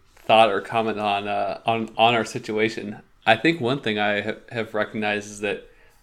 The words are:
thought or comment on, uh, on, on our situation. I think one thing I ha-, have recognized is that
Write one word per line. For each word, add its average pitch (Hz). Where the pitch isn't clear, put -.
thought 113
or 98
comment 110
on, 104
uh, 101
on, 113
on 113
our 110
situation. 110
I 113
think 165
one 131
thing 107
I 104
ha-, 107
have 113
recognized 104
is 104
that 101